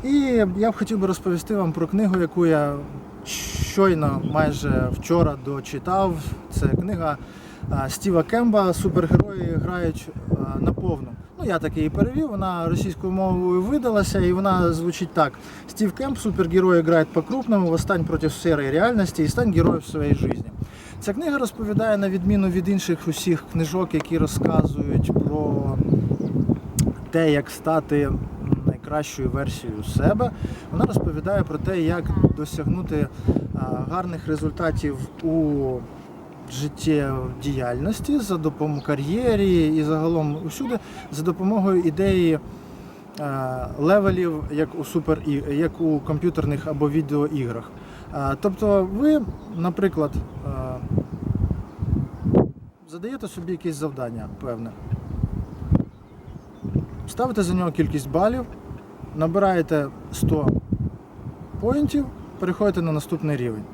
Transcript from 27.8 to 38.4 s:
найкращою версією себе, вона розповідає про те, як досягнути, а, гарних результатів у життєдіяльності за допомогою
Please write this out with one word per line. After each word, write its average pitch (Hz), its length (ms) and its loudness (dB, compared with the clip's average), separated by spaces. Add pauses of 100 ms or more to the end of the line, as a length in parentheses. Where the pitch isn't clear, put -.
найкращою 147 640 -2
версією 117 540 -4
себе, 214 460 2 (420)
вона 190 120 4
розповідає 165 580 0
про 156 160 -2
те, 185 220 -2
як 165 240 0 (320)
досягнути, 151 720 -2 (460)
а, - 40 -4 (320)
гарних 175 380 -6
результатів 156 720 -2 (240)
у 156 360 2 (920)
життєдіяльності 139 1700 -2
за 196 180 -2
допомогою 151 500 -2